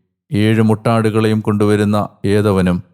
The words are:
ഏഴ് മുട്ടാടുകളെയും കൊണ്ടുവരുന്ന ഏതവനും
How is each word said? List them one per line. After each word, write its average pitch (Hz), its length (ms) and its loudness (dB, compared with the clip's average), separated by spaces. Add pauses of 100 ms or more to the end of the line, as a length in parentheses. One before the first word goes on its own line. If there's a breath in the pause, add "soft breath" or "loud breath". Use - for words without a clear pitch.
(320)
ഏഴ് 110 300 0
മുട്ടാടുകളെയും 110 800 0
കൊണ്ടുവരുന്ന 104 560 0 (280)
ഏതവനും 98 520 0 (160)